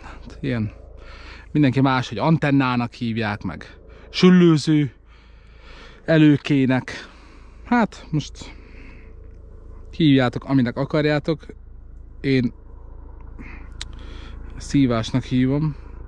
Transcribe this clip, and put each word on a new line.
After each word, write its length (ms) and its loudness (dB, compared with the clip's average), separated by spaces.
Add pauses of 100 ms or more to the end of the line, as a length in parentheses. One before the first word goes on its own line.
hát 380 -18
ilyen, 320 -4 (760)
mindenki 300 4
más, 280 2
hogy 100 -10
antennának 760 2
hívják 500 -4
meg. 340 -12 (340)
Süllőző 840 4 (1120)
előkének. 1040 2 (560)
Hát 460 0
most 440 -8 (1400)
hívjátok, 540 2
aminek 320 0
akarjátok. 680 -2 (760)
Én 320 2 (2000)
szívásnak 680 0
hívom. 540 0 (320)